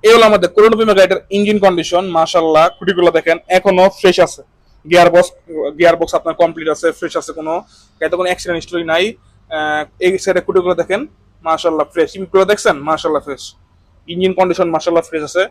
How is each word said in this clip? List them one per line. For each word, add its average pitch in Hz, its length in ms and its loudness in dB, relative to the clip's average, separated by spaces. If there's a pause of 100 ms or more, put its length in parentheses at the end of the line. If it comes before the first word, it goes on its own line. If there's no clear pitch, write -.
এই 220 100 6
হলো 226 160 6
আমাদের 185 260 2
করোনা 220 200 6
প্রিমিয়াম 214 240 2
গাড়িটার 185 200 2 (160)
ইঞ্জিন 208 280 0
কন্ডিশন, 175 380 0 (140)
মাশাআল্লাহ। 160 480 2 (120)
খুঁটিগুলো 175 420 0
দেখেন, 165 180 0 (200)
এখনো 185 280 2 (140)
ফ্রেশ 180 180 2 (100)
আছে, - 160 -14 (440)
গিয়ারবক্স, 170 440 4 (480)
গিয়ারবক্স 165 400 2
আপনার 160 220 -6
কমপ্লিট 160 340 -2
আছে, 170 120 -6 (120)
ফ্রেশ 170 220 -8
আছে, 151 180 -16
কোনো 156 140 -8 (480)
গাড়িতে 160 200 -4
কোনো 180 100 -2
অ্যাক্সিডেন্ট 175 300 -6
হিস্টরি 170 320 -8
নাই। 175 180 0
আহ, 151 720 -8 (220)
এই 180 60 2 (140)
সাইডে 180 220 0
খুঁটিগুলো 180 340 0
দেখেন, 185 200 -4 (440)
মাশাআল্লাহ 160 480 -2
ফ্রেশ, 165 220 0
রিপিটগুলো 190 360 0
দেখছেন, 208 260 0 (120)
মাশাআল্লাহ 156 380 -2
ফ্রেশ, 135 160 -12 (680)
ইঞ্জিন 185 300 -2
কন্ডিশন 180 360 0
মাশাআল্লাহ 165 340 0
ফ্রেশ 160 200 -8
আছে। 180 220 -2